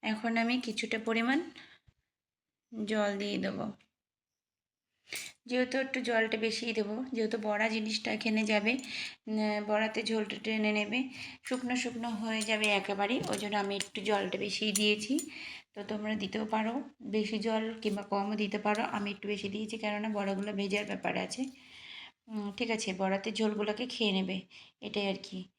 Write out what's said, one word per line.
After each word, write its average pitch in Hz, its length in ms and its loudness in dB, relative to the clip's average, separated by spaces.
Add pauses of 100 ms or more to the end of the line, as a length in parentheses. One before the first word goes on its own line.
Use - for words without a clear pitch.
এখন 220 360 -2
আমি 233 220 4
কিছুটা 220 420 -4
পরিমাণ 233 360 4 (1300)
জল 214 460 2
দিয়ে 202 200 0
দেবো। 190 260 -2 (1800)
যেহেতু 254 320 2
একটু 262 220 0
জলটা 226 380 2
বেশিই 226 340 0
দেবো, 214 220 0 (180)
যেহেতু 226 300 2
বড়া 214 260 2
জিনিসটা 220 440 0
এখানে 220 320 2
যাবে, 214 280 4 (540)
উম, 214 120 0 (280)
বড়াতে 220 360 2
ঝোলটা 214 360 0
টেনে 214 340 2
নেবে, 208 260 2 (440)
শুকনো 254 340 -2
শুকনো 240 380 -2
হয়ে 220 280 0
যাবে 214 280 2
একেবারেই, 202 580 2
ওই 208 100 2
জন্য 208 180 -2
আমি 202 200 0
একটু - 260 -8
জলটা 196 360 2
বেশিই 208 340 0
দিয়েছি। 208 420 6 (560)
তো 208 140 -12
তোমরা 214 320 -2
দিতেও 202 300 -2
পারো 220 260 2 (380)
বেশি 214 300 2
জল 220 240 2 (140)
কিংবা 202 280 0
কমও 202 300 0
দিতে 208 220 0
পারো, 208 240 2 (100)
আমি 202 180 -2
একটু 202 180 -8
বেশি 202 200 -2
দিয়েছি 214 300 -4
কেননা 208 320 -2
বড়াগুলো 202 420 0
ভেজার 202 340 0
ব্যাপার 190 320 -2
আছে। 190 240 -4 (840)
উম, 214 280 -4
ঠিক 233 160 -2
আছে, 220 240 0
বড়াতে 190 380 0
ঝোলগুলোকে 214 540 0
খেয়ে 214 260 2
নেবে, 190 240 0 (440)
এটাই 202 280 -2
আর 190 140 -2
কি। - 160 -10 (200)